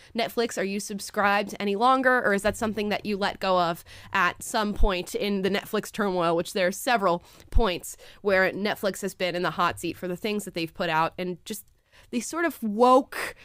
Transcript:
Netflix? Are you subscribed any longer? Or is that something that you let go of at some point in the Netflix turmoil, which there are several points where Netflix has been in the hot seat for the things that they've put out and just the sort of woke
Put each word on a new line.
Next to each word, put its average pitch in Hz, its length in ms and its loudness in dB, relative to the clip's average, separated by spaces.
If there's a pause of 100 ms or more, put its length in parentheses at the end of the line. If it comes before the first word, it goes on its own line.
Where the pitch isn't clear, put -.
(180)
Netflix? 233 400 -2
Are 180 60 -2
you 196 160 -4
subscribed 202 800 -2
any 202 160 0
longer? 254 500 4
Or 202 80 4
is 196 100 0
that 208 140 0
something 214 320 -2
that - 160 -4
you 208 120 -2
let 196 220 -2
go 185 200 2
of 170 240 0 (280)
at 185 300 0
some 208 320 -2
point 190 400 2
in 202 300 -2
the 190 80 0
Netflix 196 400 -4
turmoil, 180 440 0
which 175 180 -2
there 185 140 0
are 190 40 0
several 196 520 0 (280)
points 190 440 2 (260)
where 190 300 4
Netflix 196 500 -4
has 190 120 -6
been 175 220 -4
in 180 80 -2
the 165 80 0
hot 165 280 0
seat - 180 -6
for 185 100 -8
the 175 100 -6
things 208 280 -4
that 180 100 -12
they've 165 180 -6
put 175 160 -4
out 160 300 0
and 180 260 -6
just - 200 -10 (440)
the 233 120 -2
sort 330 240 -4
of - 180 -2
woke 247 800 4